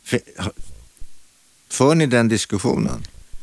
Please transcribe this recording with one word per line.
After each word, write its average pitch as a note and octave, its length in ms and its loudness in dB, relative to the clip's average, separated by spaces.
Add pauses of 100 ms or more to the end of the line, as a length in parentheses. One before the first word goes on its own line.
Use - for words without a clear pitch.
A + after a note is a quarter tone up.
F-, - 160 -2 (180)
ha-, G2+ 120 -6 (1160)
för C#3 260 4
ni D#3+ 120 4
den A#2+ 220 4
diskussionen? - 720 -2 (400)